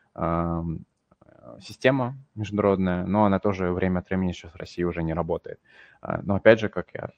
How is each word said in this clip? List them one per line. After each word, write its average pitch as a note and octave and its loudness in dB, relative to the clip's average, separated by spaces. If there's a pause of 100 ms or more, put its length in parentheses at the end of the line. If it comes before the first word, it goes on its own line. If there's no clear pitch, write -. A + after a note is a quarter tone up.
(160)
ам, E2 -2 (760)
система C3 0 (200)
международная, G2 2
но G#2 4
она G2 4
тоже F#2 0
время F2+ 0
от E2+ -8
времени F#2 0
сейчас - -14
в - -20
России - -8
уже E2+ -2
не E2 -2
работает. E2 -6 (420)
А, G1+ -6
но G2+ -2
опять A2 6
же, G#2 -2
как - -8
я - -10